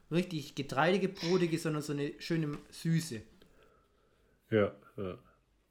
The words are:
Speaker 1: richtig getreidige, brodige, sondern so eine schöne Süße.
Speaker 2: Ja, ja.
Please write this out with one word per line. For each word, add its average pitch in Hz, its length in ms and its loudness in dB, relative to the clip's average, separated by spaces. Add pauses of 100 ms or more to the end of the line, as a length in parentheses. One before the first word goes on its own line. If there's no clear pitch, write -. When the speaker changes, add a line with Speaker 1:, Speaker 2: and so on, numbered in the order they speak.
(120)
Speaker 1:
richtig 160 440 -2
getreidige, 165 540 2
brodige, 165 500 2
sondern 151 240 -2
so 147 100 -4
eine 143 260 -4
schöne 156 380 -2 (140)
Süße. 165 500 0 (1300)
Speaker 2:
Ja, 104 240 4 (240)
ja. 92 200 -6 (540)